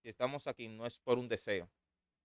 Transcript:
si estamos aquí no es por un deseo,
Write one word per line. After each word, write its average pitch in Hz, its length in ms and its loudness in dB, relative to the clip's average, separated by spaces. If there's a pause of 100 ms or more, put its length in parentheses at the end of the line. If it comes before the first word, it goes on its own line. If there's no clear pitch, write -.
si 120 80 -10
estamos 131 380 0
aquí 123 220 -6
no 110 160 -6
es 120 140 -6
por 123 200 4
un 127 80 -2
deseo, 101 420 0 (560)